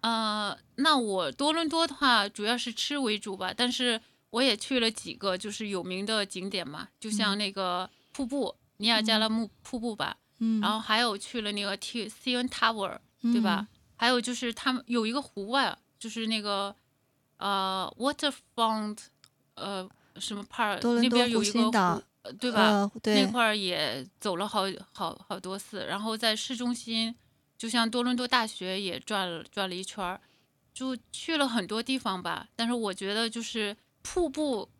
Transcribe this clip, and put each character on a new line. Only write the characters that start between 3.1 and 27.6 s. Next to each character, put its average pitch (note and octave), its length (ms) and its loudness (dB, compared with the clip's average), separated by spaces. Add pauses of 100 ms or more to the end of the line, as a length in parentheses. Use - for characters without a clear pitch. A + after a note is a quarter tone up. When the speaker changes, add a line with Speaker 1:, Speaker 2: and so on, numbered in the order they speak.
Speaker 1:
主 G3 160 -6
吧， F#3 200 -4
但 B3 160 2
是 B3 280 0 (320)
我 A#3 100 2
也 C4 140 4
去 B3+ 240 0
了 A3+ 120 4
几 - 220 -10
个 F#3+ 240 -2
就 G#3 140 -6
是 G#3+ 180 -6
有 F#3 140 -2
名 F#3 220 -4
的 G#3+ 200 0
景 F#3+ 240 -8
点 F#3 180 -4
嘛， D#3+ 200 -10 (120)
就 A3 100 -8
像 G#3 280 2
那 G#3 140 -2
个 F#3 380 -2 (240)
瀑 C4+ 120 -4
布， B3+ 240 -2
Speaker 2:
嗯。 - 60 -10 (220)
Speaker 1:
尼 G#3 100 0
亚 A3+ 140 4
加 A3 160 4
拉 A3 100 4 (360)
瀑 B3+ 160 -8
布 A3 160 -4
吧， - 220 -4 (220)
Speaker 2:
嗯。 A3+ 200 2
嗯。 - 20 0
Speaker 1:
然 G#3 100 2
后 A3 80 0
还 A3 200 2
有 A#3 180 2
去 A#3 240 -6
了 G#3 120 -2
那 G3+ 100 -4
个 G3+ 140 -2
T-，C A#3 580 -4
N B3 140 2
Tower， A3 480 0 (240)
对 A#3 200 4
吧？ G3 280 2
Speaker 2:
嗯。 - 60 -20 (220)
Speaker 1:
还 A#3 100 4
有 B3 140 4
就 B3 120 -4
是 A#3+ 200 -4
他 - 200 -2
们 B3 140 -4
有 A#3 200 2
一 A3 40 0
个 C#4 100 -2
湖 G3+ 300 -8
啊， B3+ 260 2 (220)
就 A3+ 100 -10
是 A3 180 -4
那 A3 140 0
个， G3+ 340 -2 (640)
呃， F#3+ 600 0
Waterfront， A3+ 1000 -2 (580)
呃， F#3+ 340 -8 (280)
什 G3+ 180 -8
么 G3+ 180 -8
Park， G#3 260 0
Speaker 2:
多 A#3+ 140 2
伦 A#3+ 160 4
多 A#3+ 160 4
湖 - 0 -
心 A#3+ 60 0
岛。 - 0 -
Speaker 1:
那 - 0 -
边 - 0 -
有 A3+ 120 4
一 G#3 80 2
个 A#3 200 4
湖， F#3 320 4 (200)
呃， - 100 -12
对 B3 180 -2
吧？ A3 100 2
Speaker 2:
呃， G3+ 300 6 (100)
对。 G#3 220 6
Speaker 1:
那 G3 80 2
块 A#3 120 4
儿 G#3+ 140 4
也 D3+ 480 -2 (140)
走 G3 160 0
了 G3 120 -2
好， G#3 180 2 (260)
好， - 360 -6
好 F#3+ 120 -6
多 F#3 180 -6
次， - 300 -10
然 F#3+ 140 -4
后 A3 160 -2
在 A3 180 2
市 B3 220 -6
中 B3 180 0
心， A3+ 400 -2 (420)
就 A3+ 120 -6